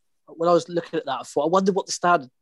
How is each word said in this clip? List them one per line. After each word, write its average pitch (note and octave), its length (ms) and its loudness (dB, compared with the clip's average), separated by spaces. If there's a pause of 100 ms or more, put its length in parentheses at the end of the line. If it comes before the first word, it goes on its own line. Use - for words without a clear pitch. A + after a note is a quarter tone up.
(280)
when E3 200 -4
I F3 40 4
was E3 160 2
looking E3+ 300 -6
at - 80 -6
that, C3+ 140 -4
I - 40 -10
thought, C#3+ 200 -2
I D#3 40 0
wonder F#3+ 240 2
what F#3 140 -4
the - 60 -10
standard F3 380 0 (120)